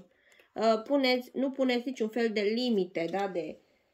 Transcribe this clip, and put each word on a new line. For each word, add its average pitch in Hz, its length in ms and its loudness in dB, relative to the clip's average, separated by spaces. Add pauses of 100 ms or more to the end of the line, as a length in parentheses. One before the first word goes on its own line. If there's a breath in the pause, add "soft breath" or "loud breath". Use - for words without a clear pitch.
(540 soft breath)
Uh, 220 280 2
puneți, 254 540 2
nu 262 140 0
puneți 254 360 0
niciun 254 220 -2
fel 226 240 0
de 214 80 -2
limite, 202 720 0
da, 196 180 -2
de 170 320 -6 (340 soft breath)